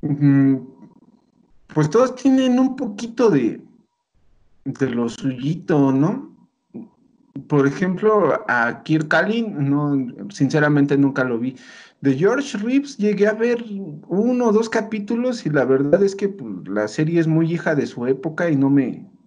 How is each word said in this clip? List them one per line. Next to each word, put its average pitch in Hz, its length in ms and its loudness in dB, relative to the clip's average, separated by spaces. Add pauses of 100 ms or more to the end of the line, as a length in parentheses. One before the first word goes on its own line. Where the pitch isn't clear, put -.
Mm, 139 540 4 (1160)
pues 151 160 2
todos 247 240 4
tienen 262 440 2
un 262 180 2
poquito 226 540 0
de, 123 300 0 (1040)
de 135 260 -2
lo 117 180 -2
suyito, 139 840 -2
¿no? 160 420 -2 (1120)
Por 139 180 4
ejemplo, 185 840 0
a 117 340 -2
Kirk 156 300 0
Allen, 180 580 0
no, 147 240 0 (360)
sinceramente 143 680 2
nunca 139 260 2
lo 123 160 -2
vi. 127 180 -6 (440)
De 135 140 2
George 226 440 0
Reeves 254 380 -2
llegué 208 320 2
a 214 60 0
ver 233 280 -2 (460)
uno 240 380 0
o 226 60 2
dos 226 180 0
capítulos 233 760 -4
y 160 60 -2
la 143 140 2
verdad 143 380 2
es 196 140 0
que, 202 120 -2
pues, 104 380 -10
la 104 220 -2
serie 156 320 0
es 160 60 2
muy 160 260 2
hija 165 220 -2
de 127 120 0
su 120 200 -8
época 156 440 -2
y 147 60 2
no 135 140 2
me, 135 360 0 (200)